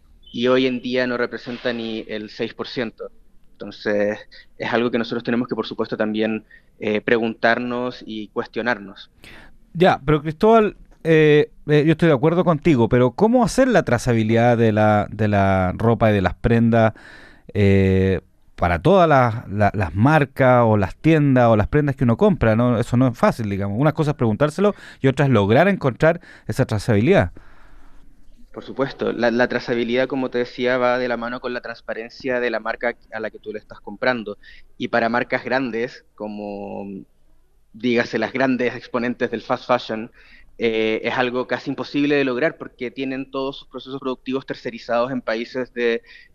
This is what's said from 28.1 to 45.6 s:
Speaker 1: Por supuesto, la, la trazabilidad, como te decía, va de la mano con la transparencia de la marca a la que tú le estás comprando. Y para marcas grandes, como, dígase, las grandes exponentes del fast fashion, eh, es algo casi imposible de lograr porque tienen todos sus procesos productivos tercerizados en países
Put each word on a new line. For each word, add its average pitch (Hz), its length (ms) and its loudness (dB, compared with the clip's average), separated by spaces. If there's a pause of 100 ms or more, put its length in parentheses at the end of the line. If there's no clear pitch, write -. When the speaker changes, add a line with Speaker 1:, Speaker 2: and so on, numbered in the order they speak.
Speaker 1:
Por 110 140 -14
supuesto, 113 480 -4
la, 117 180 0
la 120 160 2
trazabilidad, 120 600 -2
como 131 220 -6
te 123 80 -4
decía, 123 400 -2
va 123 200 2
de 127 80 -4
la 120 100 -4
mano 120 220 -8
con 123 140 -8
la 123 80 -8
transparencia 117 800 -8
de 120 100 -2
la 113 80 -2
marca 113 380 -6 (160)
a 113 80 -10
la 110 100 -8
que 107 80 -18
tú 107 140 -12
le 107 80 -12
estás - 180 -20
comprando. 110 580 -6 (400)
Y 120 120 -6
para 113 200 0
marcas 120 360 -4
grandes, 120 600 -6 (120)
como, 101 720 -12 (840)
dígase, 117 460 -2
las 107 140 -4
grandes 123 420 -2
exponentes 120 560 -6
del 110 120 -8
fast - 260 -6
fashion, 117 420 -4 (460)
eh, 110 480 -2
es 117 100 -4
algo 127 320 -2
casi 127 240 -6
imposible 143 460 -2
de 139 80 2
lograr 135 320 -2
porque 123 340 -12
tienen 135 400 -10
todos 135 280 -8
sus - 100 -20
procesos 131 320 -14
productivos 131 440 -6
tercerizados 120 680 -6
en 127 80 -6
países 117 520 -6